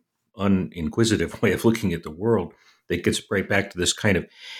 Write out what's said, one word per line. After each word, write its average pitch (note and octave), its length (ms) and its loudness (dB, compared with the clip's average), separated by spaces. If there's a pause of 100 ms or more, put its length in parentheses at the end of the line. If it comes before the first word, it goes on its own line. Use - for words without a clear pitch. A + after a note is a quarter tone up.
(380)
uninquisitive F#2 1040 0
<laughs> - 0 -
way G2 120 2
of E2 100 -4
looking A2 300 2
at E2 100 -6
the D#2+ 80 -12
world F#2 420 -2 (360)
that F2+ 140 -2
gets - 180 0 (100)
right F#2+ 160 0
back G2 240 0
to F2+ 60 -12
this F2 160 0
kind G2 240 2
of, D#2+ 100 -4 (320)